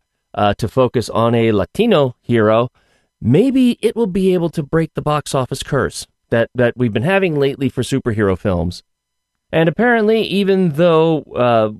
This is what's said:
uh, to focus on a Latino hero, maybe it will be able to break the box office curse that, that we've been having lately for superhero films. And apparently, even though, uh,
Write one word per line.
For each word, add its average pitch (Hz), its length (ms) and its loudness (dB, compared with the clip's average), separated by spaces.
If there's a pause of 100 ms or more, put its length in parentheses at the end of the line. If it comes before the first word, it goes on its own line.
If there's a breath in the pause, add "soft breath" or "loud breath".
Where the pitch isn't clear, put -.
(340)
uh, 101 200 2
to 113 140 -6
focus 127 400 0
on 117 260 0
a 113 160 2
Latino 139 680 0
hero, 113 500 2 (500)
maybe 240 600 2
it 220 160 -2
will 226 100 0
be 190 280 0
able 170 160 -2
to 165 120 -6
break 160 320 -2
the 139 80 -6
box 147 320 -4
office 131 300 -4
curse 117 420 -4 (220)
that, 117 260 0
that 120 220 0
we've 120 160 -2
been 110 100 -2
having 180 380 0
lately 135 280 -2
for 123 140 -4
superhero 110 560 -2
films. 87 460 -4 (680)
And 165 180 0
apparently, 220 540 0
even 190 480 0
though, 160 520 2 (120)
uh, 113 460 2